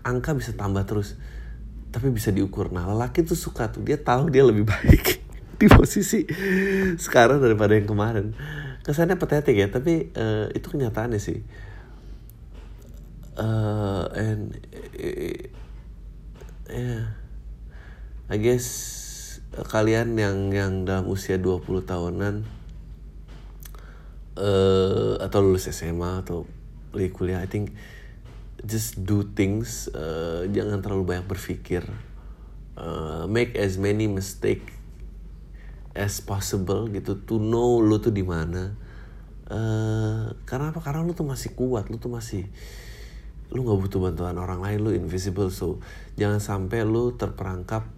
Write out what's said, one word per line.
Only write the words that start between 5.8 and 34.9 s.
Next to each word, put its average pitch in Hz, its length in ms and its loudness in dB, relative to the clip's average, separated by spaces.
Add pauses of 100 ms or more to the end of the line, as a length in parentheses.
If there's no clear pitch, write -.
sekarang 127 400 8
daripada 107 320 8
yang 104 160 6
kemarin. 107 480 0 (460)
Kesannya 170 360 2
patetik 147 360 4
ya, 101 120 4
tapi, 160 480 2
eh, 107 400 0
itu - 160 -4
kenyataannya 113 480 0
sih. - 240 -4 (1900)
Eh, 107 680 0 (120)
and, 107 400 -2 (400)
eh, - 560 -6 (1200)
yeah. 120 320 -4 (1300)
I 101 80 0
guess, 123 280 2 (840)
eh, - 160 -8
kalian 113 480 2
yang, 98 400 0
yang 95 320 0
dalam 95 240 0
usia 98 240 0
dua 92 240 2
puluh 92 240 -2
tahunan, 92 640 -2 (1900)
eh, 98 800 6
atau 101 240 2
lulus 92 240 6
S - 160 -6
M 85 160 -2
A 92 240 -2
atau 85 240 -6 (480)
lagi 92 160 0
kuliah, 92 320 -2
I 98 80 -6
think 104 240 -4 (880)
just 107 400 -4
do 101 320 2
things, 107 560 0
eh, 82 560 -4
jangan 104 320 0
terlalu 95 320 0
banyak 90 160 -4
berpikir. - 560 -4 (960)
Eh, 80 480 -6
make 117 320 2
as 95 160 2
many 104 320 2
mistake - 720 -2 (1160)